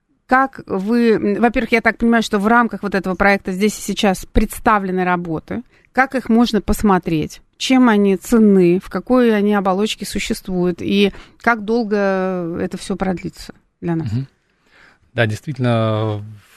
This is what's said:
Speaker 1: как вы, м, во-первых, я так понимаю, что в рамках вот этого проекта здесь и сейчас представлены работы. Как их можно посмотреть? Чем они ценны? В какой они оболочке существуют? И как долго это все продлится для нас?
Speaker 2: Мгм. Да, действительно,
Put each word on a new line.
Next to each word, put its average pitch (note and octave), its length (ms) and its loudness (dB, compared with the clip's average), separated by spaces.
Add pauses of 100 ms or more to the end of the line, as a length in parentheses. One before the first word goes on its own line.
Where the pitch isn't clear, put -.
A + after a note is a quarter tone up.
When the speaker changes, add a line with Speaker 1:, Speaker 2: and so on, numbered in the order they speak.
(280)
Speaker 1:
как C4 400 0
вы, A3+ 440 0
м, G3+ 300 0
во-первых, A#3 300 0
я A3+ 80 2
так A3 180 0
понимаю, A#3 240 2
что G#3+ 180 -2
в G3 80 0
рамках A3+ 360 2
вот G3+ 120 -4
этого F#3 200 -2
проекта G3 380 0
здесь G3+ 260 -2
и - 20 -14
сейчас G3 440 -2
представлены G3 800 0
работы. F3+ 580 -4 (280)
Как C4 240 0
их B3+ 120 -6
можно A3 320 2
посмотреть? F#3 840 -2 (160)
Чем B3+ 300 4
они G3+ 300 2
ценны? F#3+ 680 4
В - 60 -18
какой A#3 480 2
они G#3 160 0
оболочке G3 540 -2
существуют? F3+ 720 -4
И G3 320 0 (260)
как A3+ 260 -2
долго A3 300 -2 (640)
это F#3 200 -6
все - 160 -8
продлится F3+ 580 -8 (260)
для E3+ 160 -4
нас? D3+ 160 -4
Speaker 2:
Мгм. C3 160 -4 (840)
Да, A#2+ 140 0
действительно, A2 960 -2 (340)